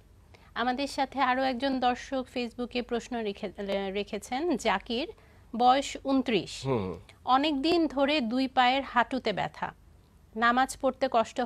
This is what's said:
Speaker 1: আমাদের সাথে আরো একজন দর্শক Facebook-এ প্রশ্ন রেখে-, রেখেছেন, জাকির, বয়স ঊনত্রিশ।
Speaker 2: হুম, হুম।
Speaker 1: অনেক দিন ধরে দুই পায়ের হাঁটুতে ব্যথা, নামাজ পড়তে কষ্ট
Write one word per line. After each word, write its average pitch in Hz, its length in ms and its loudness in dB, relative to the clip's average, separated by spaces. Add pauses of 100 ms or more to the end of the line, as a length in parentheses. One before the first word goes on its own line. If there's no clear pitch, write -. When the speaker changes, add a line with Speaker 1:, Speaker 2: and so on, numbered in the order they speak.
(540)
Speaker 1:
আমাদের 254 320 -2
সাথে 269 340 -4
আরো 254 220 2
একজন 262 380 0
দর্শক 247 540 -2
Facebook-এ 240 480 -6
প্রশ্ন 233 340 -6
রেখে-, 196 800 -4
রেখেছেন, 247 600 -4
জাকির, 226 520 -2 (480)
বয়স 254 480 4
ঊনত্রিশ। 254 600 0
Speaker 2:
হুম, 131 140 2
হুম। 92 180 -4 (280)
Speaker 1:
অনেক 269 380 2
দিন 330 240 4
ধরে 277 340 0
দুই 247 280 -2
পায়ের 254 340 2
হাঁটুতে 240 500 0
ব্যথা, - 420 -6 (640)
নামাজ 247 440 2
পড়তে 262 300 0
কষ্ট 226 360 0